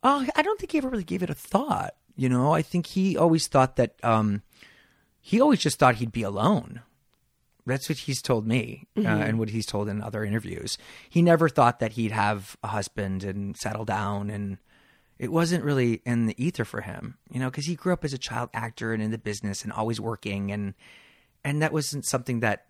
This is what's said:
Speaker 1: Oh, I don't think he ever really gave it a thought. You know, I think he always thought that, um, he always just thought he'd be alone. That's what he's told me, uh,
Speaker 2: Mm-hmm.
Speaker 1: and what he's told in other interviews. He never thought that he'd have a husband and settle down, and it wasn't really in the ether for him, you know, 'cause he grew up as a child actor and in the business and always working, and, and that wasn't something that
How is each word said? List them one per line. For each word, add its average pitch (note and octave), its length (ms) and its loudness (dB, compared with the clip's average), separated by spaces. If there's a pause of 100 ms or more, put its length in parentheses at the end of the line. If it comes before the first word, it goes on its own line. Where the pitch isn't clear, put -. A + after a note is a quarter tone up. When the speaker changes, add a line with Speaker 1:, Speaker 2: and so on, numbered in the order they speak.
Speaker 1:
Oh, C#4 320 4
I D#4 60 2
don't G4+ 180 0
think - 140 -10
he D#4+ 40 4
ever C4+ 120 0
really G#3+ 160 -4
gave F3 180 -4
it E3 60 -4
a D3 40 -2
thought. G3+ 600 -2 (200)
You C3 140 0
know, B2+ 240 4
I D#3 80 4
think E3+ 260 -2
he F#3+ 300 0
always E3 300 4
thought C3 280 4
that, A#2+ 280 2
um, G#2+ 380 4 (800)
he A3 200 2
always C#4 180 6
just - 200 0
thought B2+ 160 6
he'd A#2 160 -4
be A#2 120 -4
alone. A#2 580 0 (840)
That's C3 240 -4
what D3 100 -2
he's C3 220 -6
told A2+ 240 0
me, A#2 400 -2 (100)
uh, G#3+ 60 0
Speaker 2:
Mm-hmm. F#3 220 2
Speaker 1:
and A2 160 0
what A2 100 -2
he's G#2+ 160 -4
told G#2 240 -4
in G#2 120 -4
other G#2+ 220 -6
interviews. G#2 540 -4 (320)
He E3+ 140 4
never E3 260 6
thought A#2+ 300 4
that A2 140 -2
he'd A2 180 -2
have G#2 520 -2
a A2 40 -6
husband G2 560 -4
and G2+ 340 -6
settle G#2+ 280 -6
down, G2+ 440 -2
and G2+ 300 -6 (580)
it B2+ 140 -4
wasn't E3 320 2
really B2+ 420 2
in A#2 220 2
the G#2+ 160 -2
ether D3+ 220 -2
for - 160 -8
him, - 360 -12 (140)
you B2+ 80 -6
know, B2+ 100 -2
'cause C#3 160 -8
he E3+ 100 -4
grew F3+ 180 0
up E3+ 120 -4
as C#3 80 -4
a C3+ 60 -8
child A#2+ 340 -6
actor A2+ 400 -6
and A2 80 -2
in G#2+ 100 -2
the A2 60 -4
business G#2 460 -6
and G#2+ 100 -8
always A2 260 -2
working, G2+ 520 -4
and, G2+ 240 -6 (680)
and C#3+ 180 0
that D3+ 120 0
wasn't D3 320 -4
something B2 360 -2
that A2 280 0